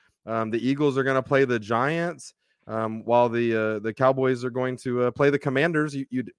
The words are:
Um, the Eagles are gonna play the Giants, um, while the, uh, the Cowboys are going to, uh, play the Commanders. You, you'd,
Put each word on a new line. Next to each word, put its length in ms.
Um, 240
the 180
Eagles 300
are 60
gonna 180
play 240
the 140
Giants, 760
um, 400
while 240
the, 260
uh, 260
the 120
Cowboys 500
are 60
going 280
to, 260
uh, 80
play 180
the 80
Commanders. 580
You, 140
you'd, 300